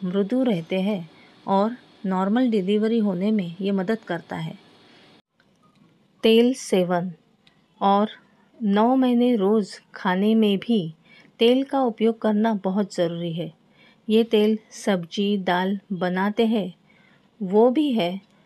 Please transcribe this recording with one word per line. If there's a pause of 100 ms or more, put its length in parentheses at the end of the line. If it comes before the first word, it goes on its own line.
मृदु
रहते
हैं (380)
और (300)
नॉर्मल
डिलीवरी
होने
में
ये
मदद
करता
है। (1700)
तेल
सेवन (680)
और (500)
नौ
महीने
रोज़ (200)
खाने
में
भी (600)
तेल
का
उपयोग
करना (100)
बहुत
ज़रूरी
है। (560)
ये
तेल (180)
सब्जी,
दाल (140)
बनाते
हैं (680)
वो
भी
है, (240)